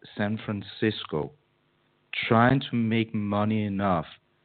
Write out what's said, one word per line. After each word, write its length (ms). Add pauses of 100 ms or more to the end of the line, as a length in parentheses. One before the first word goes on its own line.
(160)
San 300
Francisco, 840 (960)
trying 340 (100)
to 60
make 380
money 520
enough 400 (380)